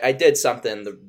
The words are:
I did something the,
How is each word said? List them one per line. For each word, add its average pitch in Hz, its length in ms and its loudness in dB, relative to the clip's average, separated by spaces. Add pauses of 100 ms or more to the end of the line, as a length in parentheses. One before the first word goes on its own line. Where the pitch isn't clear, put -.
I 131 80 2
did 147 240 4
something 117 480 -4
the, 101 120 -12 (120)